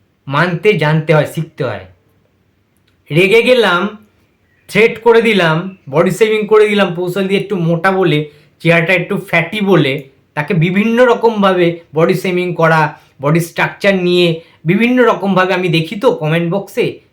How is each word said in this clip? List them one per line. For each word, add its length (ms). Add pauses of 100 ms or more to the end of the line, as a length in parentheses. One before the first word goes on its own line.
(260)
মানতে 460
জানতে 420
হয়, 200
শিখতে 300
হয়। 200 (1300)
রেগে 320
গেলাম, 640 (640)
থ্রেট 340
করে 200
দিলাম, 540 (140)
বডি 200
শেমিং 360
করে 220
দিলাম, 260
কৌশল 340
দিয়ে 120
একটু 160
মোটা 360
বলে, 380 (300)
চেহারাটা 320
একটু 240
ফ্যাটি 440
বলে, 480 (260)
তাকে 200
বিভিন্ন 500
রকমভাবে 760 (140)
বডি 200
শেমিং 400
করা, 440 (240)
বডি 180
স্ট্রাকচার 540
নিয়ে 460 (240)
বিভিন্ন 400
রকমভাবে 500
আমি 140
দেখি 280
তো 180
কমেন্ট 400
বক্সে, 460 (120)